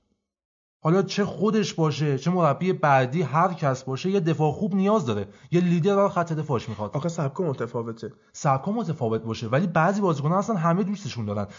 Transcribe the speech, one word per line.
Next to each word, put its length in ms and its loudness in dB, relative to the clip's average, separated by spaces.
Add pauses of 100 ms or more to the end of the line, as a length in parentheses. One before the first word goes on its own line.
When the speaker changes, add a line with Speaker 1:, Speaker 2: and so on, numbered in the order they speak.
(800)
Speaker 1:
حالا 220 2
چه 220 -2
خودش 500 0
باشه، 440 0
چه 120 -2
مربی 420 2
بعدی، 500 4
هر 300 2
کس 320 -2
باشه، 260 -4
یه 100 2
دفاع 320 2
خوب 220 -2
نیاز 320 2
داره. 220 -2 (220)
یه 100 4
لیدر 360 4
برای 120 4
خط 240 -2
دفاعش 360 -2
می‌خواد. 260 -6
Speaker 2:
آخه 140 -2
سبک 320 -4
متفاوته. 720 -6 (200)
Speaker 1:
سبک 360 0
متفاوت 540 -2
باشه، 240 -6
ولی 200 0
بعضی 340 2
بازیکن‌ها 380 0
اصلاً 180 -2
همه 260 2
دوستشون 420 -6
دارن. 220 -2 (120)